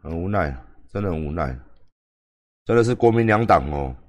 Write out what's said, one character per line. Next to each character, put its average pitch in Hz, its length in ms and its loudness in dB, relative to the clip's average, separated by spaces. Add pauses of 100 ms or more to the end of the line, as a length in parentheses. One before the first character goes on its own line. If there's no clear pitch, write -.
很 78 160 -10
无 87 120 -6
奈， 82 280 -2 (360)
真 101 100 -6
的 101 80 -2
很 80 160 -4
无 71 60 -6
奈， 71 260 -6 (1040)
真 113 120 0
的 117 80 4
是 120 100 0
国 117 160 4
民 113 160 2
两 110 180 2
党 82 280 2
哦 69 200 -6 (160)